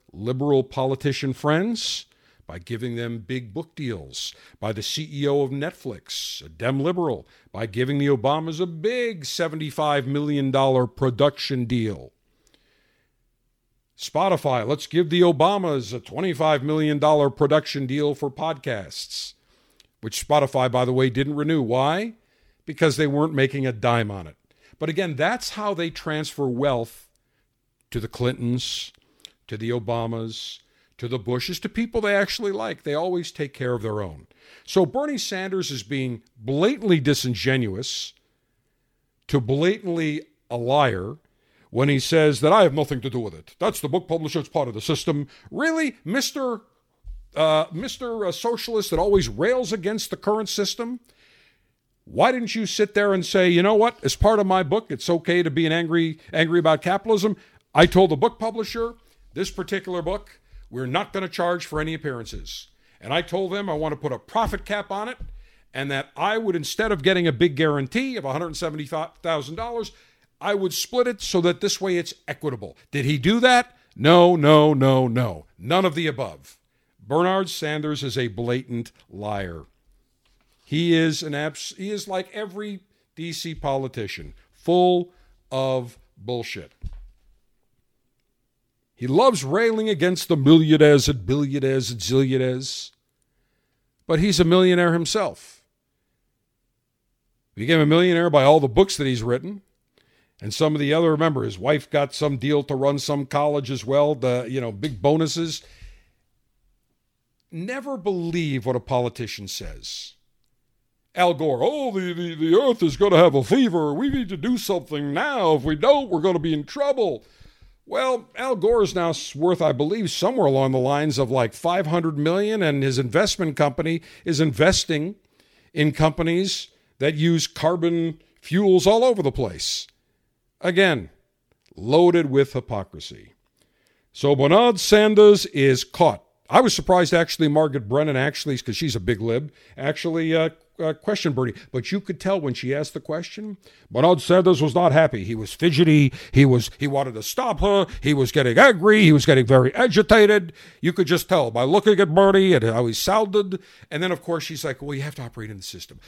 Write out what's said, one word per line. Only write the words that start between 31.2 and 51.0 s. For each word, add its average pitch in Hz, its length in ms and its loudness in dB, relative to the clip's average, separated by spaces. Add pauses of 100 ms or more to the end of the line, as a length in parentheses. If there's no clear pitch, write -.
to 214 80 -8
people 226 320 -6
they 202 160 0
actually 202 360 -2
like. 208 300 -8
They 147 120 -4
always 175 360 -4
take 143 220 -10
care 123 220 -4
of 113 80 -6
their 107 180 -6
own. 80 260 -12 (380)
So 185 220 2
Bernie 277 320 -4
Sanders 190 520 -6
is 131 120 -10
being 123 400 -6 (160)
blatantly 170 640 0
disingenuous 123 1120 -2 (1160)
to 143 100 2
blatantly 160 840 -2 (280)
a 120 60 -8
liar 120 600 0 (500)
when 135 220 0
he 139 100 0
says 151 400 2
that 147 100 4
"I 208 120 6
have 165 100 4
nothing 139 300 -4
to 131 80 -6
do 120 100 -6
with 101 140 -10
it. - 240 -20
That's 214 220 -4
the 147 100 -6
book 175 180 -2
publisher. 160 320 -4
It's 139 80 -10
part 143 200 -2
of 113 60 -10
the 107 60 -10
system." 147 480 -4 (220)
Really? 320 520 -2
Mister, 247 600 -4 (720)
uh, 156 380 2
Mister 226 520 -8
uh, 175 80 -2
Socialist 226 580 -6
that 160 80 -2
always 190 300 2
rails 196 460 -2
against 202 340 -6
the 190 80 -10
current 214 320 -2
system? 233 520 -6 (1040)